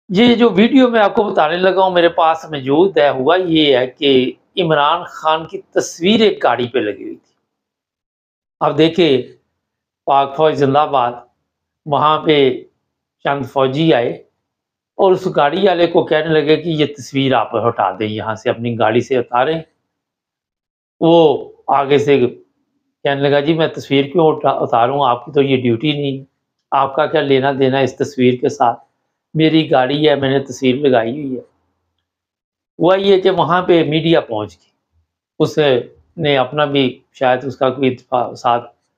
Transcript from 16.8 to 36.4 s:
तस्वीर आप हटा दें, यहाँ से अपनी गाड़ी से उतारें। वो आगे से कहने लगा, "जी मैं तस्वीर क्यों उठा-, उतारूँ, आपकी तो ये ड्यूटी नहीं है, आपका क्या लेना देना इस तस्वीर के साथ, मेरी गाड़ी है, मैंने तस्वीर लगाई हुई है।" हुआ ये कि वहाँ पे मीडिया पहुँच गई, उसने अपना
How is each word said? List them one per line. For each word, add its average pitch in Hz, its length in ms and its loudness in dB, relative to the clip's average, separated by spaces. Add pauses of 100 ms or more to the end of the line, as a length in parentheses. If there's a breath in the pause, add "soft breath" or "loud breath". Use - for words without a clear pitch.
तस्वीर 135 460 -4
आप 110 220 0
हटा 110 360 0
दें, 101 140 -6
यहाँ 107 300 -6
से 120 140 -6
अपनी 117 260 -4
गाड़ी 110 240 0
से 127 180 -4
उतारें। 135 440 -2 (1400)
वो 165 720 2
आगे 139 280 0
से 139 200 2
कहने - 1040 -6
लगा, 143 200 2
"जी 160 140 0
मैं 160 180 -2
तस्वीर 139 400 -2
क्यों 165 140 2
उठा-, 143 340 0
उतारूँ, 135 480 0
आपकी 123 240 -4
तो 139 100 2
ये 135 140 2
ड्यूटी 120 360 -2
नहीं 143 260 -6
है, 135 80 -18 (460)
आपका 139 340 0
क्या 151 160 0
लेना 135 320 2
देना 131 260 0
इस 127 180 -2
तस्वीर 123 380 0
के 135 120 -2
साथ, 120 380 -2 (480)
मेरी 156 340 2
गाड़ी 143 360 0
है, 143 160 2
मैंने 139 200 0
तस्वीर 131 380 -2
लगाई 123 340 0
हुई 139 240 -8
है।" 117 80 -14 (1300)
हुआ 170 180 2
ये 196 240 2
कि 185 120 2
वहाँ 170 300 0
पे 175 220 2
मीडिया 156 380 0
पहुँच 107 320 -8
गई, - 180 -20 (680)
उसने 147 960 -2
अपना 143 300 -2